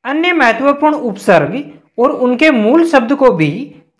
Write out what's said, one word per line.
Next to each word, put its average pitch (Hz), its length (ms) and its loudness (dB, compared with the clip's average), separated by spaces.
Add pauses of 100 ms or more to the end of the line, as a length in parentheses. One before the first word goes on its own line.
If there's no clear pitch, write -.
अन्य 320 280 -2
महत्वपूर्ण 285 640 0
उपसर्ग 185 580 0 (440)
और 247 140 2
उनके 254 400 0
मूल 247 340 2
शब्द 269 280 0
को 262 180 4
भी 165 420 -4 (260)